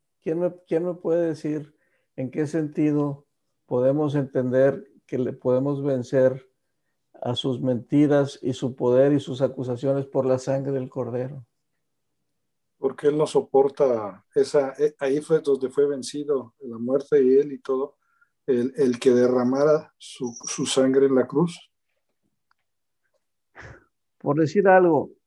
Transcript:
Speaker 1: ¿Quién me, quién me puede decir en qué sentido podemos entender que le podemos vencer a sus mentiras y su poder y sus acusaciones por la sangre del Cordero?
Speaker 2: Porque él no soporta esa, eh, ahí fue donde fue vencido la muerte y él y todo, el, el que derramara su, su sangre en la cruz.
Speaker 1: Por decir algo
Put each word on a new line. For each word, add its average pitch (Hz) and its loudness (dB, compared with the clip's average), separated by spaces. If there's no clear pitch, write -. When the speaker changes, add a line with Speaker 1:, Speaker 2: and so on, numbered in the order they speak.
Speaker 1:
¿Quién 170 -4
me, 175 -2
quién 170 -2
me 180 -4
puede 170 -2
decir 151 -6
en 131 -8
qué 151 -4
sentido 147 -2
podemos 135 0
entender 131 0
que 139 -8
le 127 -4
podemos 135 -2
vencer 131 0
a 123 -6
sus 131 -4
mentiras 139 0
y 135 -4
su 127 -6
poder 127 4
y 143 2
sus 135 -8
acusaciones 135 -4
por 135 -2
la 127 2
sangre 135 -4
del 127 -6
Cordero? 127 -10
Speaker 2:
Porque 135 -4
él 151 0
no 156 0
soporta 131 0
esa, 135 0
eh, 147 -2
ahí 139 -2
fue 160 0
donde 135 -2
fue 143 0
vencido 143 -6
la 117 -14
muerte 135 0
y 131 6
él 147 0
y 131 -12
todo, 135 -4
el, 127 0
el 123 0
que 131 4
derramara 127 2
su, - -12
su - -6
sangre 131 2
en 135 2
la 127 4
cruz. 165 -2
Speaker 1:
Por 143 -2
decir 170 2
algo 180 6